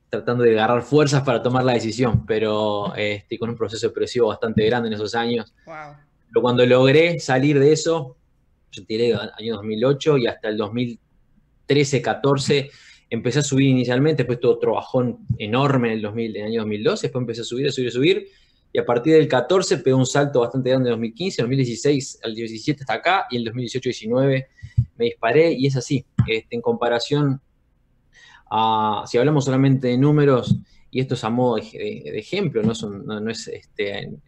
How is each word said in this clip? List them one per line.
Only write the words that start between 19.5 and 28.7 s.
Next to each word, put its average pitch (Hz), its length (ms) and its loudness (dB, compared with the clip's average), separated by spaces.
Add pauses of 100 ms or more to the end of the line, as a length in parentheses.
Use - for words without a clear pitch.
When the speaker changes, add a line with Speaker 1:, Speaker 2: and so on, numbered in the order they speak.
Speaker 1:
pegué 131 160 2
un 131 140 4
salto 139 320 2
bastante 127 320 0
grande 131 180 2
en 117 40 0
dos 110 60 -4
mil 113 140 -4
quince, 175 300 -4
dos 113 60 0
mil 135 80 0
dieciséis 131 680 -2
al 113 100 -8
diecisiete 113 480 -6
hasta 113 140 -4
acá, 185 340 0
y 123 80 -4
el 120 60 -4
dos 110 100 -6
mil 127 120 -6
dieciocho 123 240 -6
diecinueve 131 580 -2 (500)
me 117 80 0
disparé, 147 460 2
y 131 160 0
es 135 80 0
así, 135 280 -4 (240)
este, 110 280 -4
en 120 80 -6
comparación 120 760 0 (1080)
a, 110 600 0